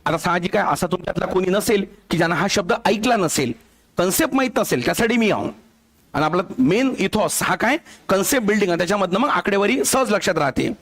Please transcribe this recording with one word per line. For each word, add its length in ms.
आता 120
साहजिक 400
आहे, 160
असा 140
तुमच्यातला 380
कोणी 220
नसेल 380
की 80
ज्यांना 180
हा 140
शब्द 240
ऐकला 300
नसेल, 380
कन्सेप्ट 360
माहीत 240
नसेल, 280
त्यासाठी 320
मी 140
आहो. 160
आणि 120
आपला 160
मेन 380
इथॉस 460
हा 120
काय, 220
कन्सेप्ट 380
बिल्डिंग, 240
आणि 60
त्याच्यामधनं 420
मग 100
आकडेवारी 540
सहज 280
लक्षात 260
राहते. 340